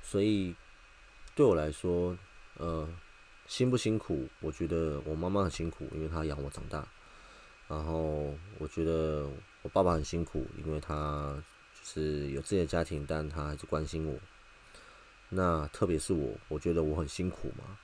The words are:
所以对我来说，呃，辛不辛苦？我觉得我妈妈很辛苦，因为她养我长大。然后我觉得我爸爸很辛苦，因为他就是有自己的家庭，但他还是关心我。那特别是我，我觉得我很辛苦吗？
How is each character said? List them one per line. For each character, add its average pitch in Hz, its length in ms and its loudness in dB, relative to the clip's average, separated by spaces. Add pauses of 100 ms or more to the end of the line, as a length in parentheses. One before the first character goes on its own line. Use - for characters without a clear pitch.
所 - 220 2
以 101 320 4 (800)
对 147 100 8
我 101 120 10
来 76 160 2
说， 87 440 0 (420)
呃， 80 300 -2 (600)
辛 127 200 2
不 123 80 4
辛 110 220 2
苦？ 71 300 -2 (100)
我 78 140 -4
觉 82 160 -2
得 80 360 0
我 78 120 -2
妈 85 120 -2
妈 98 140 2
很 90 80 2
辛 85 180 -4
苦， - 240 -8
因 76 80 -6
为 78 80 -2
她 80 160 -2
养 71 160 -2
我 69 100 -4
长 76 180 -10
大。 76 180 -6 (840)
然 78 160 -4
后 78 480 0 (260)
我 76 100 -6
觉 82 160 -2
得 78 440 2 (340)
我 - 80 -6
爸 98 120 4
爸 90 120 6
很 78 100 2
辛 85 200 -2
苦， 73 220 -4 (180)
因 80 80 -2
为 76 60 -2
他 73 580 -4 (380)
就 - 100 -20
是 73 460 -2
有 69 100 -4
自 - 140 -4
己 95 60 6
的 85 60 4
家 82 180 2
庭， 73 200 -4
但 76 240 -2
他 73 160 -4
还 76 120 -4
是 76 100 -10
关 78 180 0
心 78 220 -4
我。 71 100 -2 (1120)
那 85 420 4
特 - 120 0
别 87 140 4
是 - 140 0
我， 69 340 0
我 76 140 -4
觉 87 120 2
得 82 120 4
我 76 100 2
很 78 140 0
辛 90 200 -2
苦 82 200 -6 (100)
吗？ 73 260 -12